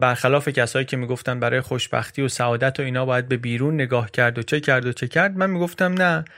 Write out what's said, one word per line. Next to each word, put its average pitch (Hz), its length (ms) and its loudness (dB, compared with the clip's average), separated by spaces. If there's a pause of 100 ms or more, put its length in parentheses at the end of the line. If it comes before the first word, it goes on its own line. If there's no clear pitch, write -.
برخلاف 131 480 2
کسایی 131 360 0
که 131 120 -6
میگفتن 123 440 -4
برای 120 200 0
خوشبختی 123 600 -4
و 131 60 0
سعادت 123 520 0
و - 20 -4
اینا 127 220 -2
باید 127 240 0
به 127 80 2
بیرون 120 380 -2
نگاه 123 360 0
کرد 120 280 2
و 117 40 -4
چه 151 180 -2
کرد 131 260 2
و 123 60 0
چه 127 160 -6
کرد، 190 280 0
من 190 140 0
میگفتم 180 420 0
نه، 175 320 2 (140)